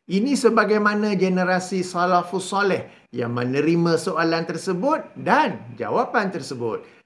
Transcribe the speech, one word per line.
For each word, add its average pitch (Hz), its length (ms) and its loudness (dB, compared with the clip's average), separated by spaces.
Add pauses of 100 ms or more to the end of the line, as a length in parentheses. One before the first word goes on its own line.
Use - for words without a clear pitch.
Ini 208 240 0
sebagaimana 208 800 2
generasi 185 720 0
salafus 180 640 0
soleh 196 400 0 (240)
yang 120 240 -4
menerima 156 640 2
soalan 165 480 0
tersebut 190 560 -2 (160)
dan 196 400 2 (160)
jawapan 190 560 0
tersebut. 120 480 -6 (240)